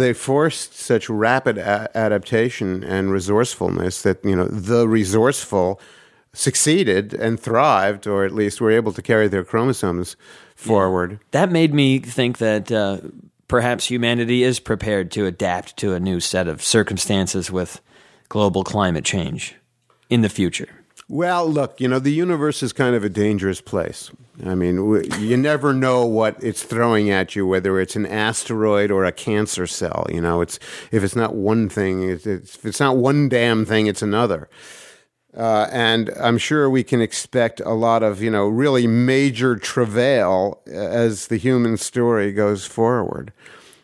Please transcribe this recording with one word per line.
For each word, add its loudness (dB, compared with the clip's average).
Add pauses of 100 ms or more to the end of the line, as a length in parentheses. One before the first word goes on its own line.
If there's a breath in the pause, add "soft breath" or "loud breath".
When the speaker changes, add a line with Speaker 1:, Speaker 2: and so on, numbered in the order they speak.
Speaker 1:
they 2
forced -2
such -2
rapid 0
a-, -2
adaptation 0
and -2
resourcefulness -2
that, 0
you 2
know, 2
the 0
resourceful 2 (520 loud breath)
succeeded 2
and -2
thrived, 2
or 0
at -2
least 0
were 2
able 2
to -10
carry 4
their 0
chromosomes -2
Speaker 2:
Yeah. -20
Speaker 1:
forward. 2 (140)
Speaker 2:
That 2
made 2
me 4
think -2
that, 0
uh, 0 (500)
perhaps 0
humanity 0
is 2
prepared -2
to -2
adapt -4
to -2
a -2
new -2
set -2
of -6
circumstances 0
with -6 (480 soft breath)
global 2
climate -2
change -6 (560)
in 4
the 4
future. -4 (400)
Speaker 1:
Well, -2
look, -2
you 2
know, 2
the 0
universe -2
is -4
kind 2
of 0
a -2
dangerous 0
place. -6 (340)
I -4
mean, 2
w-, 2 (100)
you 0
never 2
know 2
what 0
it's -4
throwing 2
at 0
you, -2
whether 0
it's -4
an -2
asteroid 0
or 2
a 0
cancer -4
cell. -4
You -4
know, 0
it's, -6 (340 loud breath)
if 2
it's -4
not -2
one 0
thing, -2
it's, -8
it's, -8
if -14
it's -6
not 2
one 2
damn 2
thing, 2
it's -2
another. 0 (840 loud breath)
Uh, 2
and 0 (100)
I'm 2
sure 0
we 2
can 0
expect -2
a -4
lot 2
of, 0
you 0
know, 2
really 2
major 2
travail, 0
uh, -18
as -2
the -2
human 2
story 0
goes 0
forward. -2 (520 loud breath)